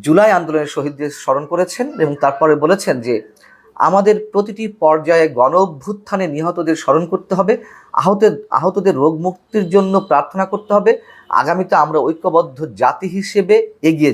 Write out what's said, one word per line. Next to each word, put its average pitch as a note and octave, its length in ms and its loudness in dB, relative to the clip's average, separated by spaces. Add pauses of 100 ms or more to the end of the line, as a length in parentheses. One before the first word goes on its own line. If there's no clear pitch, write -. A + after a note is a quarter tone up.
জুলাই G3+ 300 4
আন্দোলনের D#3 340 0
শহীদদের C#3+ 440 -6
স্মরণ C#3+ 360 -2
করেছেন F3+ 540 -4
এবং C#3+ 220 0
তারপরে D3 340 2
বলেছেন D3 460 0
যে A2+ 300 -4 (480)
আমাদের G3 360 4 (140)
প্রতিটি G3+ 360 -4 (140)
পর্যায়ে D#3+ 460 4 (120)
গণ C3 180 2
অভ্যুত্থানে F#3+ 720 -2
নিহতদের D#3+ 540 -2
স্মরণ D#3 260 0
করতে F#3+ 280 -4
হবে, F3 180 2 (400)
আহতের, G3+ 400 2 (180)
আহতদের F3+ 500 0
রোগ D#3+ 120 2 (120)
মুক্তির F#3 440 -4
জন্য F#3+ 240 2 (140)
প্রার্থনা F#3+ 380 -2
করতে G3+ 280 -8
হবে। G#3 180 2 (480)
আগামীতে F3 360 -2
আমরা D#3 240 2
ঐক্যবদ্ধ D#3+ 580 0 (180)
জাতি B2+ 340 -2
হিসেবে G3 460 0 (340)
এগিয়ে D3+ 240 2